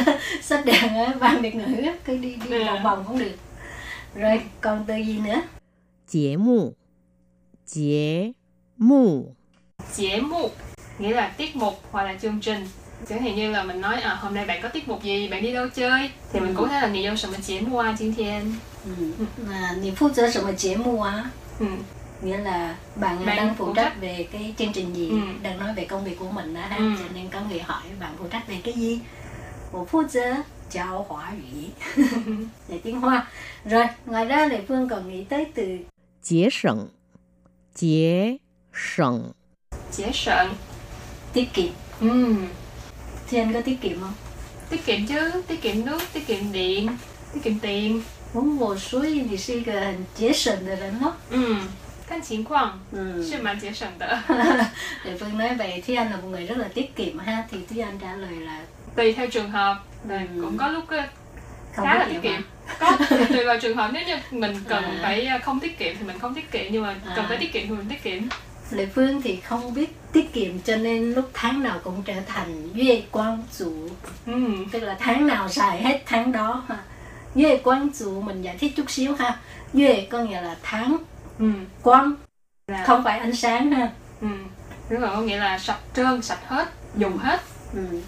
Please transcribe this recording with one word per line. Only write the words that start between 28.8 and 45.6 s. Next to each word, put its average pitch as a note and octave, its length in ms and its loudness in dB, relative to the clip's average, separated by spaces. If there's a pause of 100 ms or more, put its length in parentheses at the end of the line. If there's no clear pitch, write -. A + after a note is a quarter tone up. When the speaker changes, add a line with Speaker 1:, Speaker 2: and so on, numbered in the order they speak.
Speaker 1:
"我 F3+ 180 -6
负 D#4 180 4
责 B3 260 2 (360)
教 F#3 380 -4
华 D3+ 240 -10
语." D3 360 -10 (280)
Speaker 2:
Ừ. C#4 60 10
Speaker 1:
<laughs> A3 680 0
Dạy F3 160 -8
tiếng A#3+ 160 -4
Hoa. B3+ 260 4 (380)
Rồi, A3+ 220 6 (200)
ngoài A3+ 180 0
ra D4 220 4
Lệ A#3 220 0
Phương B3+ 200 2
còn G3 200 -4
nghĩ F#3+ 160 -8
tới D4 300 0
từ F#3 240 -2 (440)
Speaker 3:
节 E3+ 280 6
省. A2 380 0 (840)
节 E3+ 640 4 (360)
省. B2 600 0 (600)
Speaker 2:
节 G3+ 200 -4
省. - 360 4 (840)
Speaker 1:
Tiết B3+ 220 2
kiệm. F3 180 2 (280)
Speaker 2:
Ừ. A#3 340 6 (960)
Speaker 1:
Thì A#3+ 80 2
anh A3 140 4
có A#3 80 0
tiết B3+ 200 0
kiệm F3+ 200 -2
không? F#3+ 120 -6 (580)
Speaker 2:
Tiết D#4+ 160 -4
kiệm G#3 200 2
chứ, D#4+ 400 0
tiết E4 160 -6